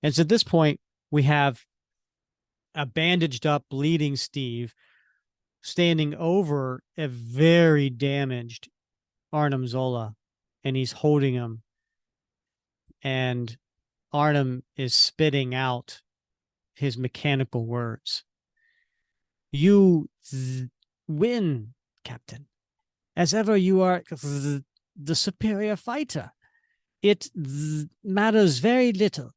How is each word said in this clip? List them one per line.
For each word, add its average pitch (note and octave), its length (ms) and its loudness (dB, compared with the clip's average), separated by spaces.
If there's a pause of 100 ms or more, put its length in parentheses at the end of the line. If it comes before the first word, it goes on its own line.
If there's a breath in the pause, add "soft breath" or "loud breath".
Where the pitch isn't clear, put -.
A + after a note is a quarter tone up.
And D3 100 0
so C#3 80 0
at D#3+ 80 4
this A3 140 4
point, D#3 360 2 (320)
we D3 120 2
have C#3+ 400 2 (1080)
a D3 120 -4
bandaged D#3+ 600 0
up, D3 240 2
bleeding D3 460 0
Steve A#2+ 580 -8 (880)
standing D#3+ 540 0
over D3 640 -2 (160)
a D#3+ 100 -6
very C#3+ 800 4
damaged B2+ 800 -4 (640)
Arnim C#3 360 0
Zola, A#2+ 480 -4 (480)
and C3+ 120 -2
he's C3 160 -2
holding C#3+ 420 2
him. A#2 280 -6 (1400)
And B2+ 520 -4 (560)
Arnim C#3+ 520 0 (120)
is B2+ 180 -6
spitting C#3 640 0
out B2+ 460 -4 (720)
his C3+ 220 -4
mechanical B2+ 680 -2
words. A#2 580 -8 (1300)
You F3+ 580 6 (160)
z-, C3 440 -8 (380)
win, D#3+ 680 -2 (300)
Captain. - 440 -18 (680)
As E3+ 180 0
ever, G#3+ 220 2
you F#3+ 260 4
are F3+ 220 2 (120)
z-, C#3+ 480 -4 (380)
the D3+ 140 -4
superior G#3+ 600 -2
fighter. A#3+ 560 -8 (720)
It G3+ 280 0 (100)
z-, D3+ 500 -6 (140)
matters G#3 560 2
very A#3+ 320 2
little. F#3 460 -2